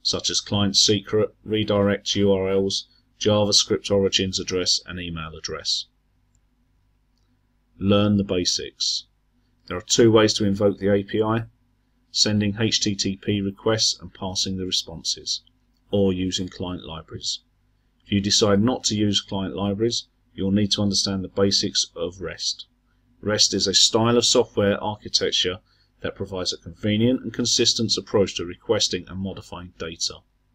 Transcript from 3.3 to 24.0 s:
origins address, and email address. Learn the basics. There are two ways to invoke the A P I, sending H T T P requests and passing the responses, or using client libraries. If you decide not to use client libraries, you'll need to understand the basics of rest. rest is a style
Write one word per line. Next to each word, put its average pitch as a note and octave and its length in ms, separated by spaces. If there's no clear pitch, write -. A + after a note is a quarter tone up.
origins F#2+ 480
address, F2+ 460
and F2+ 140
email E2 380
address. - 480
Learn G#2 400
the G2 60
basics. - 840
There F2+ 100
are F2+ 40
two A#2 300
ways A2 240
to G#2+ 100
invoke G2+ 340
the G2+ 140
A G2+ 100
P G#2+ 180
I, A2+ 240
sending G#2 480
H A2 220
T G#2 140
T G2 220
P G#2 240
requests G#2 580
and - 140
passing F#2+ 440
the F#2 80
responses, - 760
or G2 220
using F#2 360
client F2+ 360
libraries. - 540
If - 60
you G2+ 100
decide G2+ 400
not B2 240
to A2 100
use G#2 260
client F#2+ 340
libraries, G2+ 500
you'll F#2+ 180
need G2+ 200
to - 100
understand G2 440
the - 20
basics - 680
of F2 280
rest. - 460
rest G#2+ 320
is G2+ 140
a F#2+ 60
style A#2 440